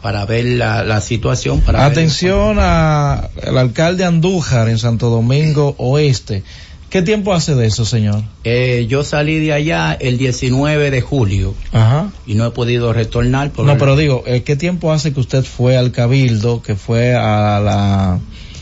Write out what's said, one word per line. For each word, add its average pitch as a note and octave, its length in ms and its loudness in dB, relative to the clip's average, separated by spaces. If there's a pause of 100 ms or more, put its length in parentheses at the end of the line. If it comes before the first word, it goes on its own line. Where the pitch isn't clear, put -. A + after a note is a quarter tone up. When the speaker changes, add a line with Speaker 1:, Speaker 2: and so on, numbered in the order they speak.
Speaker 1:
para A2 240 -4
ver A2+ 200 -2
la, A2+ 380 0
la G#2+ 180 0
situación. C3 600 -2
Para - 220 4
ver C#3+ 80 6
Speaker 2:
Atención F#3 680 2
a, D#3 540 2 (320)
al C3 120 0
alcalde D#3+ 460 2
Andújar E3 680 2
en A2+ 80 0
Santo A#2 320 0
Domingo C#3 680 2
Oeste. C3 680 0 (460)
¿Qué F#3 120 0
tiempo G#3 320 0
hace D#3+ 220 0
de A#2+ 120 2
eso, A2 180 0
señor? G#2 360 0 (220)
Speaker 1:
Eh, A#2+ 460 0
yo C#3 160 0
salí D3+ 340 -2
de D#3 140 0
allá D#3+ 400 -2
el B2 240 -2
diecinueve C3+ 760 0
de C3 80 0
julio. G2 560 -2 (160)
Speaker 2:
Ajá. B2+ 380 2 (180)
Speaker 1:
Y G#2 80 -4
no A2+ 100 0
he A#2 60 -4
podido A#2+ 400 -2
retornar A#2+ 600 0
por C3+ 140 -2
Speaker 2:
No, C#3 80 4
Speaker 1:
el C#3 40 2
Speaker 2:
pero C3+ 180 4
digo, C#3 320 0
eh, B2 160 0
¿qué D3 140 0
tiempo F3 340 -2
hace D#3 220 0
que C#3 80 -2
usted C3 240 0
fue B2+ 320 0
al B2 160 2
cabildo, A#2+ 680 0
que G#2+ 140 -4
fue A#2 400 0
a G#2 460 2
la, G2 580 0 (420)